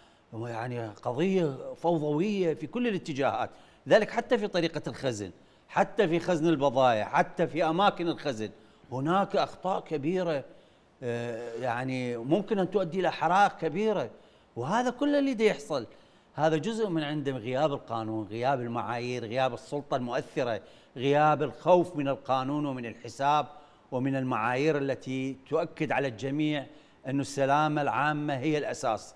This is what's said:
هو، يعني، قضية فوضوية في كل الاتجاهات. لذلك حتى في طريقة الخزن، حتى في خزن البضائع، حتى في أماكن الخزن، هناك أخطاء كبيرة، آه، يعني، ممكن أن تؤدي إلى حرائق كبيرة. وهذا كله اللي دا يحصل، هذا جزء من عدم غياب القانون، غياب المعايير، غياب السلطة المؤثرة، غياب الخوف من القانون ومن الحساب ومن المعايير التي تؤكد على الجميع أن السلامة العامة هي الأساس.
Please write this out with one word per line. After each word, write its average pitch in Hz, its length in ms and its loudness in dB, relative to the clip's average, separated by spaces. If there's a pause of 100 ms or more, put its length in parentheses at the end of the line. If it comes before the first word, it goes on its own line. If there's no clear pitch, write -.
(340)
هو، 113 120 -6
يعني، 117 420 -6
قضية 135 880 -2
فوضوية 165 800 0
في 151 120 -10
كل 240 220 -2
الاتجاهات. 131 640 -2 (360)
لذلك 175 240 6
حتى 233 280 0
في 208 100 -2
طريقة 165 380 -2
الخزن، 110 440 -4 (380)
حتى 196 400 2
في 165 120 2
خزن 165 280 2
البضائع، 131 560 4
حتى 175 420 0
في 147 180 0
أماكن 175 440 2
الخزن، 117 420 -4 (420)
هناك 175 440 0
أخطاء 180 440 -2
كبيرة، 160 640 -2 (580)
آه، 120 520 -6
يعني، 123 640 -2
ممكن 196 420 0
أن 175 120 2
تؤدي 185 300 0
إلى 170 120 2
حرائق 180 440 4
كبيرة. 165 540 -2 (460)
وهذا 208 340 0
كله 285 280 2
اللي 277 160 2
دا 220 100 2
يحصل، 143 420 0 (480)
هذا 160 220 4
جزء 214 320 -2
من 160 140 0
عدم 143 340 -2
غياب 127 360 0
القانون، 110 540 -4
غياب 120 340 0
المعايير، 120 640 -4
غياب 123 300 0
السلطة 143 420 -6
المؤثرة، 123 640 -2 (360)
غياب 143 460 4
الخوف 165 540 2
من 139 120 -2
القانون 135 580 -2
ومن 127 200 -6
الحساب 135 600 0 (460)
ومن 135 240 0
المعايير 131 640 0
التي 131 580 -4 (120)
تؤكد 156 440 -2
على 135 160 0
الجميع 139 580 -2 (400)
أن 139 140 -2
السلامة 147 600 2
العامة 147 560 0
هي 151 200 0
الأساس. 123 580 -4